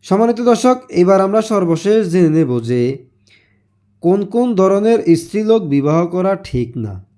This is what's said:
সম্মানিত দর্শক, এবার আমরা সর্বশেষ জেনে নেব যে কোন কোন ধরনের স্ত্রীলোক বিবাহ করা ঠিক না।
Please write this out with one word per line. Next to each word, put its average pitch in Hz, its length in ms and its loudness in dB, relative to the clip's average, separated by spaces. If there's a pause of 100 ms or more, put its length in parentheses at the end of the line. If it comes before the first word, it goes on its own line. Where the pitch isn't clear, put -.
সম্মানিত 226 380 0
দর্শক, 247 360 2 (140)
এবার 185 300 4
আমরা 202 220 0
সর্বশেষ 196 680 0
জেনে 175 180 2
নেব 147 320 0
যে 123 460 -4 (920)
কোন 190 240 0
কোন 240 300 -2
ধরনের 196 640 2
স্ত্রীলোক 214 460 0
বিবাহ 151 440 0
করা 185 300 -2
ঠিক 123 400 -8
না। 98 280 -10 (140)